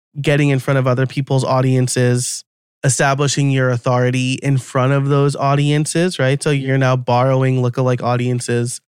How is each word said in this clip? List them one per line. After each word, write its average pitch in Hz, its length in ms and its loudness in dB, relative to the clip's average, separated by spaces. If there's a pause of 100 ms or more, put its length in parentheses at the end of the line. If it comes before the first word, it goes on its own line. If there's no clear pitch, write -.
(200)
getting 143 300 2
in 135 100 0
front 135 180 0
of 131 80 0
other 127 200 2
people's 135 380 -2
audiences, 127 1000 0 (400)
establishing 143 640 0
your 131 200 0
authority 127 640 0
in 139 240 0
front 131 340 0
of 139 160 0
those 143 260 2
audiences, 147 840 0
right? 135 220 0
So 156 80 0
you're 135 280 0
now 131 180 2
borrowing 131 640 0
lookalike 123 420 0
audiences. 120 760 -2 (200)